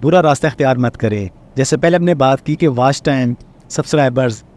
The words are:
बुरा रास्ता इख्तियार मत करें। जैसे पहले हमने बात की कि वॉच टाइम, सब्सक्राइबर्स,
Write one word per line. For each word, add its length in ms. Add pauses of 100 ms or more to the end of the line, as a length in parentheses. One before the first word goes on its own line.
बुरा 180
रास्ता 280
इख्तियार 300
मत 180
करें। 340 (260)
जैसे 200
पहले 200
हमने 180
बात 260
की 160
कि 100
वॉच 380
टाइम, 320 (320)
सब्सक्राइबर्स, 760 (120)